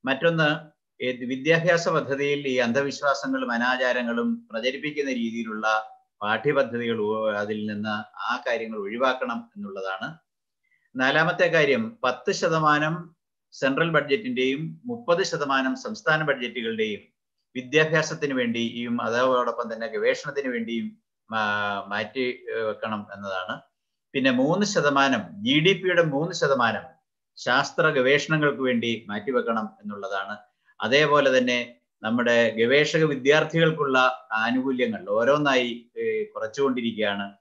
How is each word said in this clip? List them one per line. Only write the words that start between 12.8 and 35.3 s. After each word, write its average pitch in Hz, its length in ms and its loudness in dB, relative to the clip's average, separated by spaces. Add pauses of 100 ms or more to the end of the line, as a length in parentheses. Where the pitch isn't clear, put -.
സെൻട്രൽ 147 380 0
ബഡ്ജറ്റിന്റെയും 139 960 0
മുപ്പത് 170 380 0
ശതമാനം 135 540 0
സംസ്ഥാന 156 460 -2
ബഡ്ജറ്റുകളുടെയും 113 760 -2 (540)
വിദ്യാഭ്യാസത്തിന് 151 800 0
വേണ്ടിയും 117 680 -2
അതോടൊപ്പം 120 720 0
തന്നെ 113 120 -8
ഗവേഷണത്തിന് 131 640 -2
വേണ്ടിയും 113 500 -6 (320)
മാ-, 104 600 -2
മാറ്റി, 120 600 -4
ഏ, 113 100 -4
വെക്കണം 107 540 -4
എന്നതാണ്. 98 460 -8 (520)
പിന്നെ 131 180 2
മൂന്ന് 156 360 2
ശതമാനം, 135 800 0
ജി 143 160 2
ഡി 190 220 2
പിയുടെ 175 200 2
മൂന്ന് 156 320 0
ശതമാനം 123 640 0 (440)
ശാസ്ത്ര 139 400 0 (120)
ഗവേഷണങ്ങൾക്ക് 143 720 2
വേണ്ടി 117 220 0 (200)
മാറ്റിവെക്കണം 113 560 -2 (160)
എന്നുള്ളതാണ്. 101 520 -8 (460)
അതേപോലെ 143 560 4
തന്നെ 123 220 2 (440)
നമ്മുടെ 120 340 2 (220)
ഗവേഷക 151 540 4
വിദ്യാർത്ഥികൾക്കുള്ള 151 840 4 (440)
ആനുകൂല്യങ്ങൾ 123 600 0 (140)
ഓരോന്നായി, 131 540 2 (300)